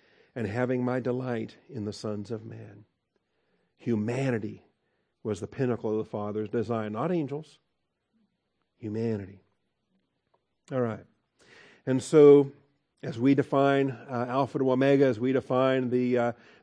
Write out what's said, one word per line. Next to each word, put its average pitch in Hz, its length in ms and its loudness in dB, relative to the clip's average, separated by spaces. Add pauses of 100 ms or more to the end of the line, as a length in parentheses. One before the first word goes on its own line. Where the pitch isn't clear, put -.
(340)
and 117 120 -4
having 123 380 -2
my 127 140 -2
delight 123 580 -6 (140)
in 117 140 -10
the 104 80 -6
sons 104 380 -10
of 110 140 -10
man." 110 400 -18 (920)
Humanity 113 880 -4 (580)
was 104 180 -6
the 101 60 -8
pinnacle 120 440 -4
of 110 80 -2
the 107 120 -8
Father's 104 380 -6
design, 110 440 -4
not 143 200 -4
angels, 151 460 -6 (1200)
humanity. 107 600 -6 (1300)
All 131 100 -2
right. 110 240 -4 (840)
And 131 160 0
so, 143 500 8 (500)
as - 160 -10
we 135 160 4
define, 139 560 2
uh, 123 380 -8
Alpha 135 300 -2
to 131 120 0
Omega, 135 340 4
as 117 160 2
we 131 120 0
define 131 580 0
the, 123 280 0
uh, 120 140 0 (300)